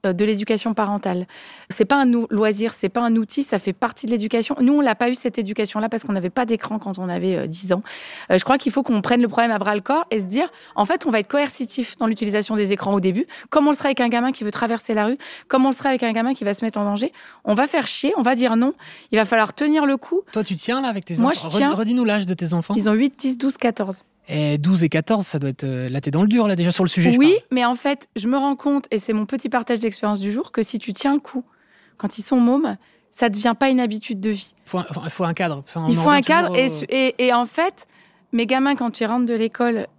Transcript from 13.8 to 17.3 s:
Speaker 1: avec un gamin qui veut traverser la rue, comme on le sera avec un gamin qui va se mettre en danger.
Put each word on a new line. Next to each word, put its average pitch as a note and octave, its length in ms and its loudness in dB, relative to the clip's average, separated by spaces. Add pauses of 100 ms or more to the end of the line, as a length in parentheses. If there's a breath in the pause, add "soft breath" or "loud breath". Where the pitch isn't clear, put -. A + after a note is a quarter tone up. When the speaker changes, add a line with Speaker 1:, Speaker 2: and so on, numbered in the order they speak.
Speaker 1:
avec C4+ 120 0
un A#3+ 80 2
gamin B3 220 0
qui B3 140 -8
veut G#3 80 -4
traverser A#3 420 -4
la G#3 120 2
rue, C4 120 -2 (300 loud breath)
comme C4 180 4
on C4+ 40 4
le B3+ 60 -2
sera - 120 -2
avec B3+ 160 0
un A3+ 80 0
gamin A3+ 200 0
qui B3+ 120 -6
va G3+ 100 0
se G#3+ 100 -6
mettre G#3+ 140 -4
en G3+ 60 -2
danger. G#3 280 -2 (320 loud breath)